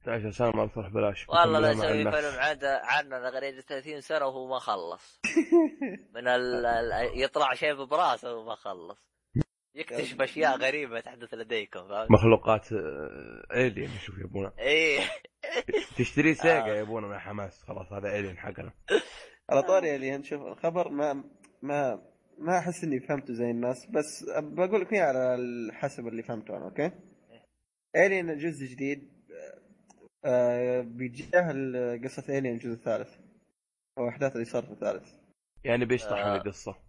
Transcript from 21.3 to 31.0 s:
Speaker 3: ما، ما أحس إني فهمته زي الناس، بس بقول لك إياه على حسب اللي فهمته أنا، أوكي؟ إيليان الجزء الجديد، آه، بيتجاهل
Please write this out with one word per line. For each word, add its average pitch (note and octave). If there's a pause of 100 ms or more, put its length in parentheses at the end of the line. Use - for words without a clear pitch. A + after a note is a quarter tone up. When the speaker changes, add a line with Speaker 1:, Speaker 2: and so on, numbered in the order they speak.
Speaker 3:
ما، C3+ (360)
ما E3+
أحس E3+
إني C#3
فهمته C3+
زي A#2+
الناس، A#2+
بس - (120)
بقول F3
لك F3+
إياه G3
على B2+ (360)
حسب C3+
اللي A2+
فهمته G#2+
أنا، D2+
أوكي؟ C#3+ (1040)
إيليان F3+
الجزء D3
الجديد، C3+ (1160)
آه، B2
بيتجاهل B2